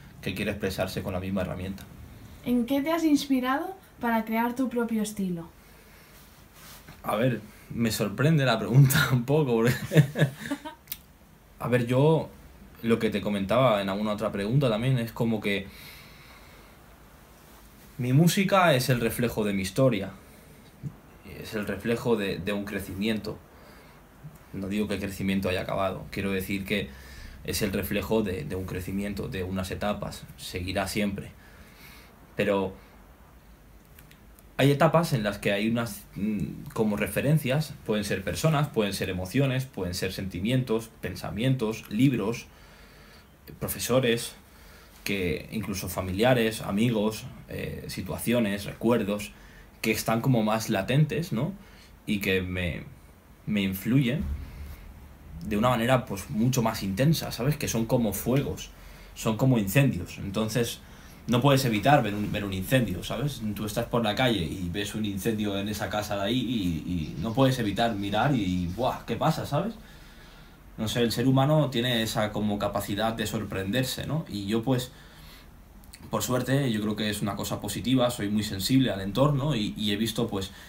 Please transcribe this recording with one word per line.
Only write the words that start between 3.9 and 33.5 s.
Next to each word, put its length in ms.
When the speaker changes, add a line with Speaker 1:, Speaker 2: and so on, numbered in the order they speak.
Speaker 2:
para 240
crear 300
tu 140
propio 340
estilo? 460
Speaker 1:
A 140
ver, 240
me 200
sorprende 540
la 140
pregunta 500
<laughs> 40
un 120
poco, 300
porque 200
<laughs> 920
a 100
ver, 180
yo 420
lo 160
que 120
te 100
comentaba 600
en 80
alguna 240
otra 180
pregunta 380
también 300
es 140
como 280
que 260
mi 140
música 640
es 160
el 100
reflejo 440
de 100
mi 80
historia, 480
es 140
el 120
reflejo 500
de, 220
de 140
un 120
crecimiento. 720
No 160
digo 180
que 80
el 60
crecimiento 480
haya 140
acabado, 480
quiero 200
decir 340
que 240
es 180
el 100
reflejo 500
de, 220
de 120
un 80
crecimiento, 640
de 160
unas 260
etapas, 540
seguirá 520
siempre. 420
Pero 400